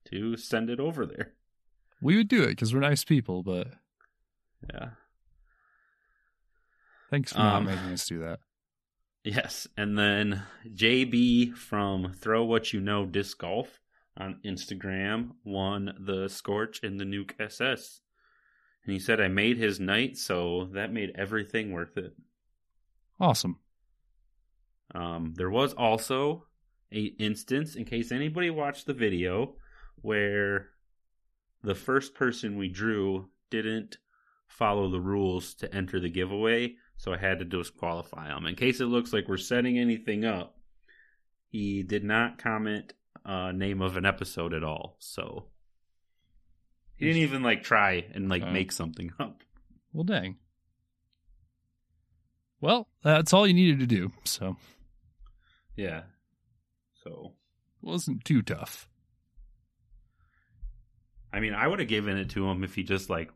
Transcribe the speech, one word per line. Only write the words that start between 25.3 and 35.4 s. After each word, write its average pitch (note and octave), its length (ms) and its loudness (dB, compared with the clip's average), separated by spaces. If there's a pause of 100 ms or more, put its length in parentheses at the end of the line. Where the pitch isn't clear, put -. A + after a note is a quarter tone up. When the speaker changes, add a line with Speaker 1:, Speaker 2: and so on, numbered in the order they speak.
Speaker 1:
there F2+ 140 -2
was C3 240 0
also C3 760 0 (440)
a G#2+ 140 -4 (120)
instance, B2+ 600 -2
in A#2 80 -8
case A#2 260 -4
anybody D#3 380 -2
watched D3 360 -4
the C#3+ 80 -4
video, G2+ 640 0 (440)
where G2+ 720 0 (880)
the G2+ 140 -2
first C3+ 380 0
person A#2+ 440 -2
we F#2+ 100 -2
drew G2 640 -2 (180)
didn't A2 500 -4 (480)
follow G#2 420 2
the F2+ 100 -2
rules F#2 560 0